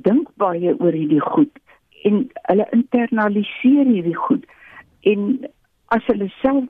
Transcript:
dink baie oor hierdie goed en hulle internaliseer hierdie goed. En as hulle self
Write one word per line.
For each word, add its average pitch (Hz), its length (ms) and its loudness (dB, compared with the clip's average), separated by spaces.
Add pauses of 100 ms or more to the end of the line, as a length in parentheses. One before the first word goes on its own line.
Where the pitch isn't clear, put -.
dink 240 360 2
baie 175 420 -2
oor 170 140 2
hierdie 156 280 0
goed - 320 0 (520)
en 208 240 0 (140)
hulle 196 280 0
internaliseer 233 1160 0
hierdie 170 280 0
goed. - 280 -2 (560)
En 202 240 0 (680)
as 233 160 0
hulle 202 220 -2 (140)
self 269 280 0